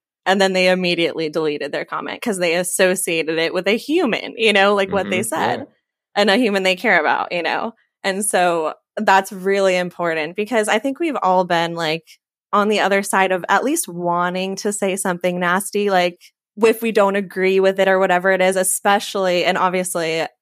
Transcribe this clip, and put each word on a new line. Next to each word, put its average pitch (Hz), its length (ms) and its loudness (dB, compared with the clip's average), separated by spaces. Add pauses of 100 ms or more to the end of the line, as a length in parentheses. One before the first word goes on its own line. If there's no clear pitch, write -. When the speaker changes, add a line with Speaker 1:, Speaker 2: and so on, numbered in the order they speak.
(260)
Speaker 1:
And 190 140 2
then 190 120 2
they 185 160 2
immediately 170 600 0
deleted 151 420 -4
their 151 120 -6
comment - 360 -10
'cause 196 180 -4
they 170 160 0
associated 180 840 0
it 165 160 0
with 180 120 -4
a 208 100 2
human, 285 600 -2
you 220 160 2
know, 202 220 4
like, 196 180 0
what 196 160 -2
they 214 120 -2
Speaker 2:
Mm-hmm. 220 80 -6
Speaker 1:
said, - 320 -2
Speaker 2:
Yeah. - 40 -14 (500)
Speaker 1:
and 202 160 2
a 196 60 4
human 202 260 2
they 185 140 0
care 185 240 2
about, 131 320 0
you 175 100 -4
know? 160 300 -4 (320)
And 196 200 -4
so 170 500 0 (220)
that's 196 360 4
really 190 440 0
important 170 600 -4
because 214 320 0
I 214 100 2
think 269 220 -4
we've 311 220 -2
all 185 220 4
been, 170 300 -2
like, 165 300 -4 (480)
on 202 160 2
the 208 120 2
other 196 220 2
side 190 300 0
of 180 160 -2
at - 160 2
least 302 240 -2
wanting 175 680 -2
to 208 160 -4
say 196 240 -2
something 180 440 -4
nasty, 190 500 0
like, 180 300 0 (420)
if 220 200 4
we 226 100 0
don't 196 240 2
agree 190 440 0
with 190 200 2
it 190 80 4
or 190 100 4
whatever 185 320 2
it 185 120 2
is, 185 140 2
especially, 190 880 0
and 180 120 0
obviously 175 720 -2 (160)